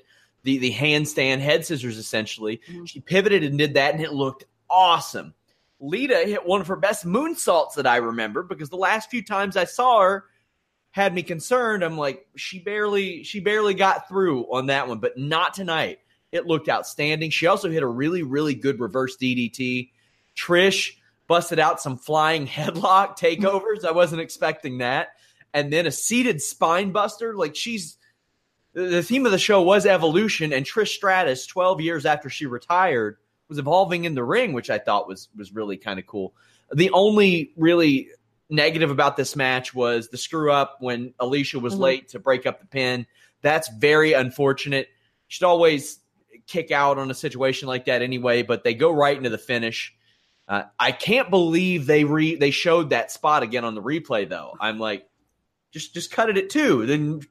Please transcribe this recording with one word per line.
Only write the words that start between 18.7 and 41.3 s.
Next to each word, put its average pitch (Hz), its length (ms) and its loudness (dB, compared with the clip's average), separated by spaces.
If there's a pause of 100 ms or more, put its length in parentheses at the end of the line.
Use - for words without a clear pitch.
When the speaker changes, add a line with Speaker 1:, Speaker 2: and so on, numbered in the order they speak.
Speaker 1:
reverse 127 360 -4
D 127 200 -2
D 120 120 -2
T. 127 440 -6 (440)
Trish 190 560 2 (360)
busted 170 320 2
out 160 200 2
some 131 160 -8
flying 156 500 0
<laughs> - 20 -8
headlock 190 720 0
takeovers. 196 640 0
I 165 80 0
wasn't 165 280 2
expecting 151 580 -6
that. 127 300 -2 (460)
And 147 180 0
then 170 140 0
a 143 60 -4
seated 226 500 0
spine 185 500 0
buster. 214 420 -4
Like, 160 220 -4
she's, 208 400 -8 (800)
the, 175 80 -4
the 175 200 0
theme 247 240 0
of 214 60 4
the 180 60 6
show 202 240 4
was 190 240 6
evolution, 165 640 2
and 135 140 0
Trish 208 220 -2
Stratus, 180 580 0
twelve 185 340 0
years 156 240 -2
after 147 240 0
she 143 180 -8
retired, 120 720 0 (300)
was 147 100 -12
evolving 170 460 2
in 160 100 -4
the 123 100 -2
ring, 202 280 0
which 120 180 -6
I 107 80 0
thought 104 280 0
was, 95 300 -14
was 98 160 -16
really 101 240 -6
kinda 95 260 -10
cool. 98 320 -10 (380)
The 170 180 4
only 190 680 4
really 160 520 4 (420)
negative 156 400 2
about 143 260 2
this 131 200 -4
match 131 360 -2
was 120 360 -2
the 123 100 -12
screw 151 340 0
up 143 280 0
when 123 380 -6
Alicia 135 420 -2